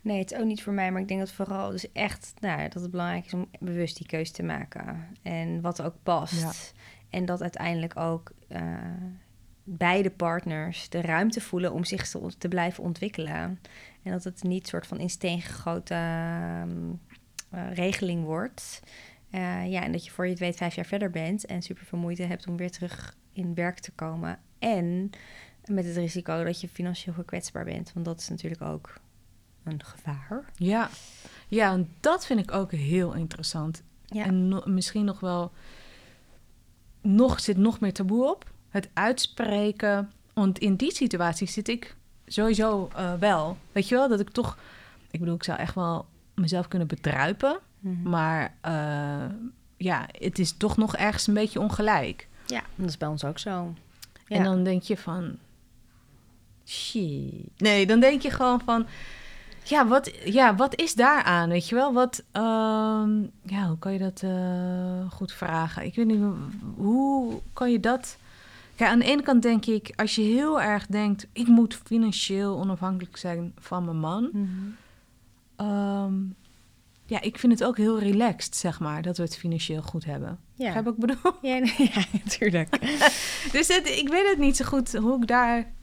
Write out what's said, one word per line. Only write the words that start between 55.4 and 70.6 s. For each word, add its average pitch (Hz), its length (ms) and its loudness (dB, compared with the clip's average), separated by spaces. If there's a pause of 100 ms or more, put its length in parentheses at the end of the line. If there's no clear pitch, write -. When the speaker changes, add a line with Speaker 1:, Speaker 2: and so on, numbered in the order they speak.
Speaker 2:
"Shit." 139 920 -6
Nee, 202 280 8
dan 220 140 8
denk 269 220 8
je 285 80 -2
gewoon 247 360 4
van, 233 200 4 (800)
ja, 277 240 6
wat, 247 240 6 (140)
ja, 220 300 8
wat 269 240 2
is 330 140 2
daaraan, 196 560 6
weet 175 200 2
je 226 60 0
wel? 262 180 4
Wat, 247 380 2
ehm, 220 920 2 (220)
ja, 196 240 -2
hoe 160 120 0
kan 196 140 -2
je 190 60 -2
dat, 190 240 -4
eh, 180 880 -2
goed - 220 -8
vragen? 165 520 -4
Ik - 100 -6
weet 233 120 2
niet, 214 140 4 (540)
hoe 254 680 2 (120)
kan 247 180 0
je 233 80 4
dat. 247 380 0 (580)
Kijk, 226 160 4
aan 233 80 8
de 240 60 4
ene 285 160 4
kant 254 200 6
denk 226 240 4
ik, 220 300 -2
als 214 200 0
je 220 60 2
heel 262 400 4